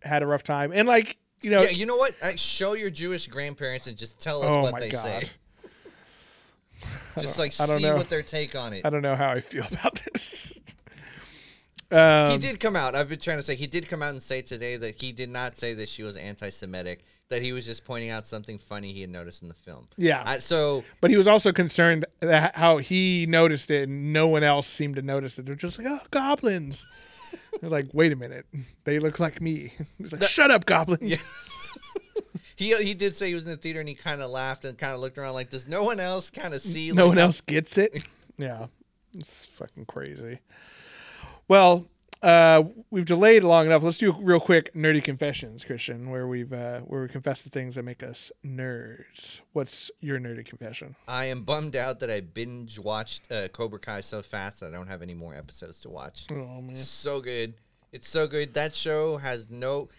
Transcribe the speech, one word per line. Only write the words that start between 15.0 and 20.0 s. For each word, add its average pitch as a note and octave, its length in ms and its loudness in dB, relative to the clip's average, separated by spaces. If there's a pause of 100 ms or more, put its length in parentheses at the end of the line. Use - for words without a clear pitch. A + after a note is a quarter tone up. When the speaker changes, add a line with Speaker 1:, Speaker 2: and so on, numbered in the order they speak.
Speaker 2:
he B2+ 120 -8
did B2 160 -10
not B2 280 -8
say A#2 180 -6
that G#2+ 140 -10
she - 140 -12
was G#2 140 -10
anti-Semitic, F#2 880 -12 (240)
that A#2+ 140 -4
he B2+ 100 -6
was B2 140 -8
just A2+ 180 -12
pointing A#2 260 -10
out A2 160 -10
something G#2+ 320 -14
funny G2+ 340 -14
he G2 100 -12
had F#2 80 -14
noticed F2 320 -14
in F2 60 -18
the E2 60 -18
film. C2 320 -20 (100)
Speaker 1:
Yeah. D3+ 300 2